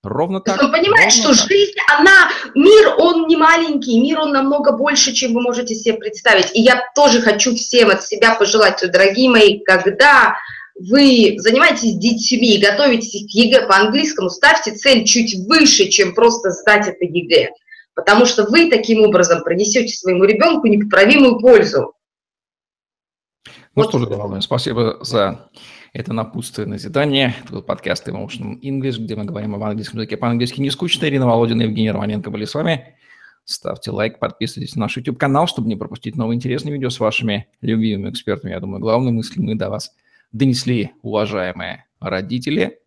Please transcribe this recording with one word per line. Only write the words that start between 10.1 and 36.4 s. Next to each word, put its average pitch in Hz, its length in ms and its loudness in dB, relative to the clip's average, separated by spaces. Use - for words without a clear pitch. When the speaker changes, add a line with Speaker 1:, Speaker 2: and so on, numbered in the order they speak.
Speaker 2:
вы 226 600 4
занимаетесь 233 560 0
с 170 40 -4
детьми, 226 600 0
готовитесь 226 680 0
к - 80 -20
егэ 220 320 4
по 190 120 4
английскому, 214 500 0
ставьте 302 440 0
цель 233 320 2
чуть 226 320 0
выше, 311 400 2
чем 185 260 0
просто 220 360 2
сдать 208 360 0
это 180 200 -6
егэ. 160 420 0
Потому 226 320 4
что 214 180 0
вы 320 240 2
таким 220 360 2
образом 175 380 2
принесёте 202 520 -2
своему 185 300 0
ребёнку 302 420 2
непоправимую 214 720 4
пользу. 214 560 4
Speaker 1:
Ну 143 80 2
Speaker 2:
Вот. - 60 0
Speaker 1:
что 135 120 -2
ж, 117 80 -2
Головин, 101 340 -8
спасибо 117 600 -4
за... 104 460 -4
Это - 200 -10
напутственное 110 580 -8
назидание. 135 720 -2
Это - 80 -20
был 95 100 -12
подкаст - 460 -8
Emotional 104 520 -14
English, 135 380 -8
где 110 160 -10
мы 104 100 -10
говорим 104 300 -10
об 101 80 -10
английском 107 380 -10
языке 110 160 -10
по-английски 120 440 -4
не 135 100 -4
скучно. 165 360 -4
Ирина 135 220 -2
Володина 117 340 0
и 113 40 -2
Евгений 110 260 -4
Романенко 104 400 -8
были 107 140 -10
с - 80 -16
вами. 160 420 -6
Ставьте - 480 -12
лайк, 107 260 -6
подписывайтесь - 560 -10
на 120 80 -6
наш - 140 -6
YouTube-канал, 139 500 -2
чтобы 113 220 -6
не 104 80 -6
пропустить 110 400 -12
новые 117 200 -4
интересные 131 360 -8